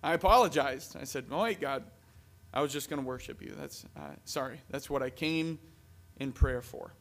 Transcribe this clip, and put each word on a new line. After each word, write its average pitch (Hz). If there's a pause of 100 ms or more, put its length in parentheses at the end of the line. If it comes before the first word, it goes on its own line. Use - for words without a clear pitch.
I 156
apologized. 156
I -
said, 127
"No, 156
wait, 226
God, 139 (680)
I 131
was 143
just 139
gonna 143
worship 127
you. -
That's, - (120)
uh, 73
sorry. 131
That's 135
what 139
I 131
came 160 (580)
in 135
prayer 127
for." -